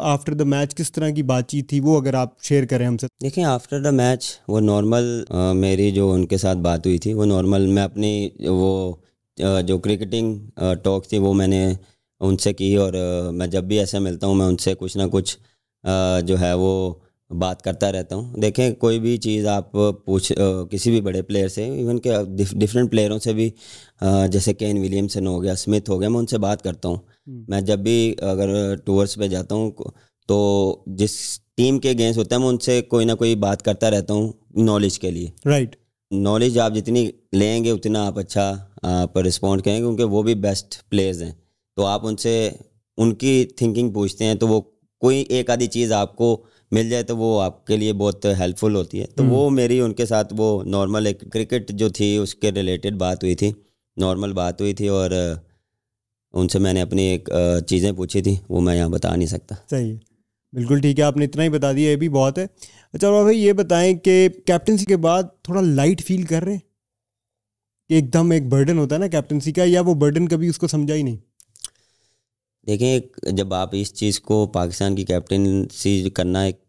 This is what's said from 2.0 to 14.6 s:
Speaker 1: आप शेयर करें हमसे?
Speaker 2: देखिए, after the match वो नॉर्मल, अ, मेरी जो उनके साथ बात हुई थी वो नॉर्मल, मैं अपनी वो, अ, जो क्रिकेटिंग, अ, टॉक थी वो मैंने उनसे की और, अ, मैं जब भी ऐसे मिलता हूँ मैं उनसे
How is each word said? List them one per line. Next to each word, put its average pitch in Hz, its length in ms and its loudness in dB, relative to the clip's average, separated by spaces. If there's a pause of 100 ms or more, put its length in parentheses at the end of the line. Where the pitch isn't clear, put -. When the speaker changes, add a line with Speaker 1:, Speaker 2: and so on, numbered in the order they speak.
Speaker 1:
आप 127 280 -2
शेयर 143 220 2
करें 123 220 0
हमसे? 120 200 -2
Speaker 2:
देखिए, 139 380 -4
after 135 380 -2
the 143 100 2
match 127 320 2 (240)
वो 107 120 2
नॉर्मल, 110 720 2
अ, 92 220 2
मेरी 95 380 4
जो 98 220 2
उनके 92 260 2
साथ 95 180 0
बात 85 300 0
हुई 90 120 2
थी 107 140 -2
वो 107 120 0
नॉर्मल, 98 420 2
मैं 98 160 2
अपनी 104 580 -4
वो, 92 640 0 (420)
अ, 95 160 2
जो 90 180 0
क्रिकेटिंग, 104 640 -2 (180)
अ, 92 160 0
टॉक 98 380 -2
थी 107 60 0
वो 98 140 2
मैंने 95 440 2 (440)
उनसे 95 320 0
की 98 240 0
और, 95 180 2
अ, 90 360 -4
मैं 87 200 -4
जब 92 180 -2
भी 104 100 0
ऐसे 101 200 -2
मिलता 98 280 -4
हूँ 98 100 2
मैं 95 100 2
उनसे 92 280 0